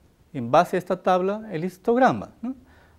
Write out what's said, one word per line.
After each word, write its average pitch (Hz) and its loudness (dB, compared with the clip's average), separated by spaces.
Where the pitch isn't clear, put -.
en 120 -8
base 170 4
a 180 -2
esta 180 -4
tabla 190 0
el 160 -6
histograma, 190 0
¿no? 254 -8